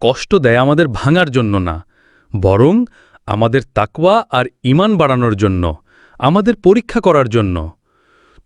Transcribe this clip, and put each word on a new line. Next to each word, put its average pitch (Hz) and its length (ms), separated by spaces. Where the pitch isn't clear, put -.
কষ্ট - 340
দেয় 123 220
আমাদের 147 300
ভাঙার 147 420
জন্য 117 280
না, 85 280
বরং 123 440
আমাদের 113 360
তাকওয়া 180 560
আর 123 140
ঈমান 180 340
বাড়ানোর 127 380
জন্য, 92 400
আমাদের 196 360
পরীক্ষা 220 440
করার 151 300
জন্য। 92 420